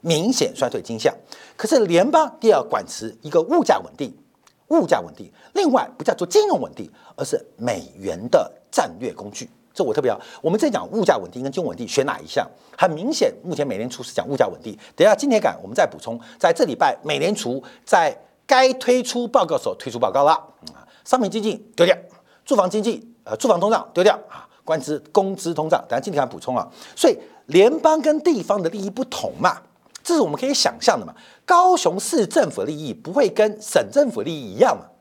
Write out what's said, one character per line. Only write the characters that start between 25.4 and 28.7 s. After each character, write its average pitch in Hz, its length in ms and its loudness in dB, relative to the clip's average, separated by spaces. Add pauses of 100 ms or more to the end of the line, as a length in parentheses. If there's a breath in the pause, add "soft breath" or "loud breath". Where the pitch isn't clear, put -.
通 156 140 -4
胀， 156 200 2
等 117 80 -2
下 131 40 0
今 190 120 -8
天 143 100 0
还 127 40 0
补 95 120 -14
充 127 180 -6
啊。 98 120 -4 (280 loud breath)
所 330 120 4
以 226 100 2 (280 loud breath)
联 226 340 6
邦 311 200 4
跟 302 200 0
地 302 220 2
方 202 200 -2
的 165 80 -2